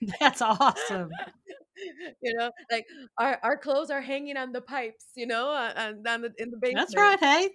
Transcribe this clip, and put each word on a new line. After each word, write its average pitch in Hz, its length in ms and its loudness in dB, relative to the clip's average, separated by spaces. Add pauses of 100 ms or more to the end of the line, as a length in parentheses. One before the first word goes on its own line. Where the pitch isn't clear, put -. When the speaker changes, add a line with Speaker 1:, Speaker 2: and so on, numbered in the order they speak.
Speaker 1:
<laughs> 202 180 -6
That's 277 220 4
awesome. 220 760 2
Speaker 2:
<laughs> - 40 -10 (1000)
You 233 160 -2
know, 240 140 -2 (180)
like, 226 160 -2 (320)
our, 254 240 2
our 254 160 2
clothes 294 320 0
are 277 120 -2
hanging 277 340 -6
on 254 160 -6
the 247 80 -4
pipes, 247 460 -8 (100)
you 240 100 -8
know, 240 220 -2
on, 269 300 -2
on, 214 300 -6
on 233 160 -2
the, 233 140 -6
in 226 140 -8
the 233 60 -12 (160)
Speaker 1:
That's 302 200 0
Speaker 2:
basement. - 40 0
Speaker 1:
right. 403 240 6
Hey, 320 340 6